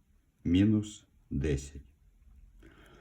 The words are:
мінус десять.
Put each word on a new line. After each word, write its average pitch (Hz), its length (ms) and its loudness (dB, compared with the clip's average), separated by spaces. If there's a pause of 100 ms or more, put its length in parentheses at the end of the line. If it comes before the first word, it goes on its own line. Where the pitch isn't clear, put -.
(440)
мінус 104 600 2 (260)
десять. 69 520 -4 (1200)